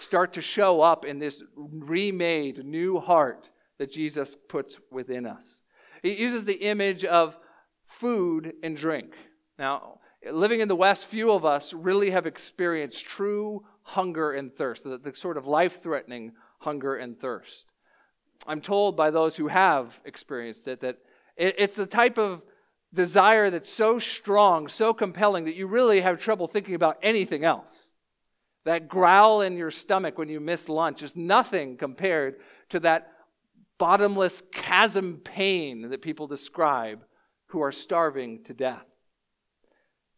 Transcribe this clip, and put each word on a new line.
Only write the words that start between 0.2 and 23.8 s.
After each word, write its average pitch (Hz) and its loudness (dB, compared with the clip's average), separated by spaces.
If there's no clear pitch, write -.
to 165 -8
show 185 4
up 165 6
in 143 -8
this 147 -8
remade 156 -2
new 170 -2
heart 156 2
that 139 -8
Jesus 151 -6
puts - -10
within 127 -8
us. - -16
He 196 -2
uses 233 -2
the 196 -2
image 196 -2
of 165 2
food 175 -2
and 160 -8
drink. 147 -4
Now, 139 -6
living 202 0
in 214 0
the 190 0
West, 190 2
few 220 0
of 190 2
us 147 0
really 185 0
have 180 0
experienced 160 -6
true 208 -6
hunger 160 -4
and 135 -10
thirst, 127 -6
the, 131 -10
the 139 -14
sort 175 -8
of 131 -8
life-threatening 143 -2
hunger 139 -6
and 120 -12
thirst. - -12
I'm 151 0
told 202 2
by 156 4
those 160 2
who 156 -2
have 156 2
experienced 117 -12
it 131 -8
that 127 -6
it, 185 0
it's 196 0
the 202 -4
type 233 2
of 196 -2
desire 196 6
that's 175 -4
so 226 2